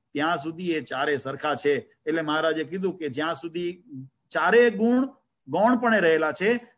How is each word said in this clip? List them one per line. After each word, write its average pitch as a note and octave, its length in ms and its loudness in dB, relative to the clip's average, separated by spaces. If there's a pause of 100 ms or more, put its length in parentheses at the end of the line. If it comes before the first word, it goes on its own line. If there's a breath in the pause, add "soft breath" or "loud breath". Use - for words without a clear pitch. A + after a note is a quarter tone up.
(120)
ત્યાં D#3+ 240 -2
સુધી E3 360 -6
એ D#3 80 -2
ચારે C#3 360 -2
સરખા C3+ 380 -4
છે." C#3 380 -2 (140)
એટલે D#3+ 160 -2
મહારાજે D#3 420 0
કીધું F#3 320 -4
કે D#3 120 -6
જ્યાં D3+ 260 -4
સુધી F3 500 -8 (460)
ચારે A3+ 400 4
ગુણ A#3+ 380 2 (400)
ગૌણપણે A3 520 2
રહેલા D#3+ 320 4
છે G3+ 240 0 (220 loud breath)